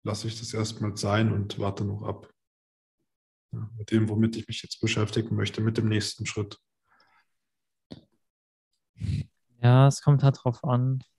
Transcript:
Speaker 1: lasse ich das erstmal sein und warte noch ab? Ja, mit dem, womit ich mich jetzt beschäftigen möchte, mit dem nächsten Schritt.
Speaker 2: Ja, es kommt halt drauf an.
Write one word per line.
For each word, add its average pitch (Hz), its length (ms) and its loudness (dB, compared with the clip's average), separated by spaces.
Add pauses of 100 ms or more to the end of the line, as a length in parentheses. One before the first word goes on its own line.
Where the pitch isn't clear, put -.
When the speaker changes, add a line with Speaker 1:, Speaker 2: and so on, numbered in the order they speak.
Speaker 1:
lasse 110 260 -6
ich - 100 -10
das - 140 -10
erstmal 107 420 -4
sein 107 380 0
und 101 260 -4
warte 101 240 -4
noch 101 200 -4
ab? - 300 -10 (1160)
Ja, 110 260 -10
mit 104 140 -8
dem, 110 160 4
womit 113 300 0
ich - 100 -8
mich - 160 -10
jetzt - 160 -14
beschäftigen 110 560 -2
möchte, 104 260 -4
mit 110 160 0
dem 110 120 0
nächsten 107 360 -2
Schritt. - 320 -8 (3000)
Speaker 2:
Ja, 127 260 8
es - 140 2
kommt 139 220 4
halt 139 180 4
drauf - 220 -2
an. 127 400 0 (160)